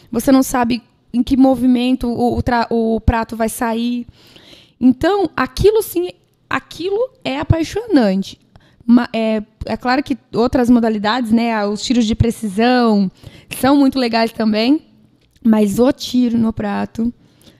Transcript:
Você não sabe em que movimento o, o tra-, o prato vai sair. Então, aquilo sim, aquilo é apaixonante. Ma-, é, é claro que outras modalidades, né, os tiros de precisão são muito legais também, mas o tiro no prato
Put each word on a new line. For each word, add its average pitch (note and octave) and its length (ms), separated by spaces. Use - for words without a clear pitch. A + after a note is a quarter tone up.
Você A#3 180
não C4 140
sabe A#3+ 360
em A#3+ 120
que C4+ 120
movimento B3+ 720
o, A#3+ 300
o A#3+ 60
tra-, A#3+ 280
o A3+ 300
prato A3+ 360
vai A3+ 120
sair. A#3 580
Então, D#4+ 560
aquilo G4 460
sim, F4 280
aquilo F4+ 480
é C4 160
apaixonante. D#4 1000
Ma-, A#3+ 260
é, A3 300
é G#3+ 100
claro B3+ 280
que C4 120
outras A#3+ 380
modalidades, A3+ 600
né, A3+ 340
os G#3 160
tiros A#3+ 240
de G#3+ 80
precisão A3 960
são C#4 180
muito C4+ 220
legais A3+ 320
também, A3+ 520
mas G#3+ 360
o B3 100
tiro A#3+ 480
no A3+ 140
prato G#3 600